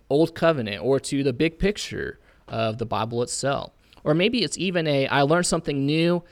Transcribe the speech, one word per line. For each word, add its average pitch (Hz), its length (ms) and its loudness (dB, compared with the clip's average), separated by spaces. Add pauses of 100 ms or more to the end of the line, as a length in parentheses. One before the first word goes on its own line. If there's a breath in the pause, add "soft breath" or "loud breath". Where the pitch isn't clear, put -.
Old 156 260 2
Covenant 123 480 0
or 131 160 2
to 139 240 -2
the 135 100 2
big 160 240 0
picture - 640 -4 (280 soft breath)
of 113 300 -4
the 113 80 -6
Bible 113 380 -2
itself. 131 480 -4 (320 soft breath)
Or 151 100 2
maybe 214 300 2
it's - 160 -4
even 175 260 -2
a, 139 220 2
I 143 160 2
learned 170 240 2
something 151 380 -2
new 165 460 2